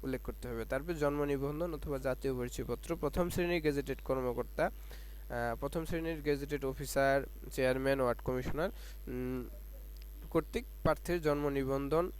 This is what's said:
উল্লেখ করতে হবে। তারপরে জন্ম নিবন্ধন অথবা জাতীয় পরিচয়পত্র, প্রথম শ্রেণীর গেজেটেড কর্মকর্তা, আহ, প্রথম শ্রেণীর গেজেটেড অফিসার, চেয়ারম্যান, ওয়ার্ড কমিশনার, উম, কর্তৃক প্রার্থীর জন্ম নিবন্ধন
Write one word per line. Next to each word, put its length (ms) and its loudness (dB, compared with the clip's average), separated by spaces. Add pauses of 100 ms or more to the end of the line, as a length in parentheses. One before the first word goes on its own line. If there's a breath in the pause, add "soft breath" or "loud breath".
উল্লেখ 180 -2
করতে 260 -8
হবে। 180 -4
তারপরে 280 -2
জন্ম 300 2
নিবন্ধন 500 0
অথবা 260 -2
জাতীয় 340 0
পরিচয়পত্র, 640 -2
প্রথম 340 2
শ্রেণীর 320 2
গেজেটেড 400 2
কর্মকর্তা, 680 0 (580 loud breath)
আহ, 280 0
প্রথম 300 -2
শ্রেণীর 360 -2
গেজেটেড 440 0
অফিসার, 560 4 (300)
চেয়ারম্যান, 480 4
ওয়ার্ড 220 2
কমিশনার, 480 0 (380 loud breath)
উম, 360 -2 (840)
কর্তৃক 360 0 (180)
প্রার্থীর 380 4
জন্ম 280 4
নিবন্ধন 720 2